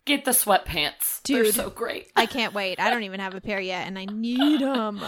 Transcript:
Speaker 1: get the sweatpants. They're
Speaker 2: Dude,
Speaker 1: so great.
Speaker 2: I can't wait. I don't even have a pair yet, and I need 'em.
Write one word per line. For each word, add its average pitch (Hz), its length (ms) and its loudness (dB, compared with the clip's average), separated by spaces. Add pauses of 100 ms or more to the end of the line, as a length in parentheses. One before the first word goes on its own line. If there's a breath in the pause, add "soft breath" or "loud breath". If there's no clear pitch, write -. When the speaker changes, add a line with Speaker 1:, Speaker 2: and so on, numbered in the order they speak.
Speaker 1:
get 277 200 2
the 262 60 2
sweatpants. - 920 2
They're 254 180 4
Speaker 2:
Dude, 214 120 4
Speaker 1:
so - 140 -2
great. - 480 -8
Speaker 2:
I 233 100 4
can't 220 280 -2
wait. 190 260 -2
I 196 100 4
don't 240 120 0
even 190 180 -8
have 190 140 -6
a 190 60 -10
pair 202 200 -4
yet, 180 280 -6
and 190 100 -8
I 190 80 -8
need 247 560 2
'em. 220 460 -2